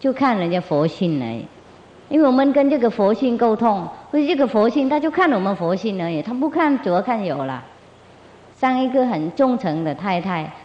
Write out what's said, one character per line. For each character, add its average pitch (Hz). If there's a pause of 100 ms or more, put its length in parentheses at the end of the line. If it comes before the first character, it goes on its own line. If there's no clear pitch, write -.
就 269
看 254
人 175
家 175
佛 151
性 160
而 113
已。 113 (600)
因 302
为 302
我 262
们 269
跟 277
这 294
个 233
佛 202
性 233
沟 226
通， 208 (240)
所 294
以 294
这 339
个 277
佛 220
性 269
他 294
就 302
看 339
我 233
们 190
佛 175
性 190
而 170
已， 160
他 226
不 277
看 311
左 180
看 220
右 143
了。 131 (920)
像 262
一 262
个 254
很 170
忠 262
诚 165
的 151
太 180
太， 165 (120)